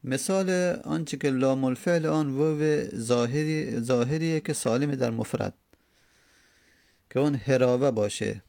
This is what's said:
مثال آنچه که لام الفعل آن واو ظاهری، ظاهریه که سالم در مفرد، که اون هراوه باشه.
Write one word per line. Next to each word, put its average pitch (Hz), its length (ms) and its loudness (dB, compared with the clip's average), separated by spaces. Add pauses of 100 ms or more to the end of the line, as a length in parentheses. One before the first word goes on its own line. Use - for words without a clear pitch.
مثال 185 460 -2 (340)
آنچه 151 340 -4
که 143 120 0
لام 131 340 2
الفعل 156 420 0
آن 156 320 0
واو 151 460 2 (120)
ظاهری، 120 840 0
ظاهریه 135 600 0
که 151 140 -4
سالم 135 420 0
در 127 140 0
مفرد، 113 440 -4 (1600)
که 127 100 -2
اون 143 160 2
هراوه 127 560 2
باشه. 104 560 -2